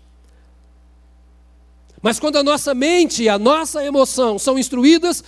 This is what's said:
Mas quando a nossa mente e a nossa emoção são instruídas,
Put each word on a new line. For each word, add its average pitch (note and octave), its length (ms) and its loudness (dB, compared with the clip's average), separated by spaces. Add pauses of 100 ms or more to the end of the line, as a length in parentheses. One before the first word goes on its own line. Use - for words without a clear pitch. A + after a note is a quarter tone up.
(2000)
Mas A3+ 180 -2
quando D4+ 180 -2
a C#4+ 60 2
nossa C#4+ 320 -2
mente D4+ 500 0
e A3 40 2
a G3+ 100 2
nossa D4 460 0
emoção C4 540 0
são C4 200 -2
instruídas, D#4 680 2